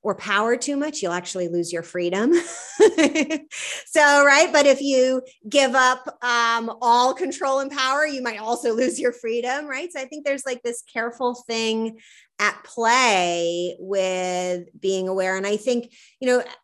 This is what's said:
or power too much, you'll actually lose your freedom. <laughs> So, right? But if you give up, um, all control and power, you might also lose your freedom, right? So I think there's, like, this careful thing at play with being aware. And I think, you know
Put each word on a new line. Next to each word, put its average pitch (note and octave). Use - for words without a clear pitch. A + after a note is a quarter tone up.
or G3+
power G#3+
too C#4+
much, D4+
you'll F3
actually F3+
lose E3+
your E3
freedom. F3+
<laughs> E4+
So, C#4+
right? C#4+
But C#4+
if C4+
you C4
give C4+
up, B3+
um, A#3
all B3
control C4+
and C#4
power, C#4
you C#4
might A3
also A#3
lose A#3+
your B3
freedom, B3
right? D4
So C#4
I C4
think D4
there's, C#4
like, B3
this A#3
careful A#3+
thing A3+
at G#3
play F3+
with F#3
being F#3+
aware. F#3+
And F#3+
I G#3
think, A#3+
you C4
know B3